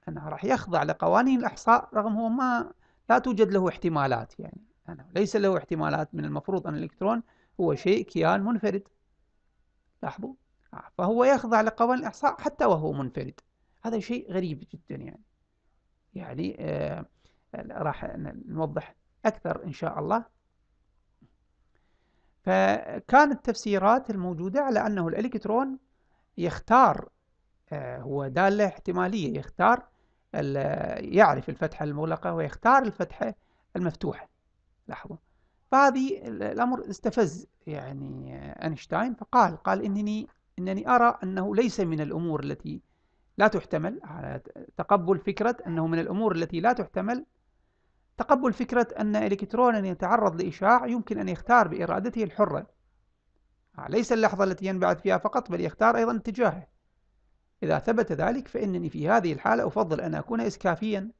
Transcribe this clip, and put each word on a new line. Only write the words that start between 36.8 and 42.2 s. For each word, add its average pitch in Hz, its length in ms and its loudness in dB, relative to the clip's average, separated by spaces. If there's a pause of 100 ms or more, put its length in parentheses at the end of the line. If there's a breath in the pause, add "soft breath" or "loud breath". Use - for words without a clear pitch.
استفز 196 580 -2 (200)
يعني، 135 680 -12
آه، 139 280 -14
أينشتاين، 175 500 -4
فقال، 202 440 2
قال: 190 240 0
"إنني، 208 460 -4 (320)
إنني 190 300 -4
أرى 240 340 6
أنه 190 320 -4
ليس 226 240 2
من 160 220 0
الأمور 156 420 -4